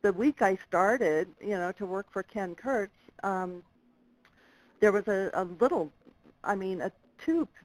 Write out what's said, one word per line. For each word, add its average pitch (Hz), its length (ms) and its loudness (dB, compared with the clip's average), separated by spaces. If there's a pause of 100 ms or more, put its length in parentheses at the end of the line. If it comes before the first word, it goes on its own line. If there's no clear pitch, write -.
the 202 100 4
week 233 300 2
I 190 240 2
started, 190 600 2 (140)
you 202 160 -4
know, 175 140 -4
to 196 160 -8
work 190 240 -6
for 190 100 -4
Ken 185 320 -6
Kurtz, 220 400 -4 (300)
um, 185 400 -4 (1160)
there 208 120 6
was 202 160 0
a, 196 260 -2
a 185 120 -2 (140)
little, 220 320 0 (520)
I 202 100 0
mean, 190 280 -4
a 170 100 -4 (260)
two 320 300 0 (180)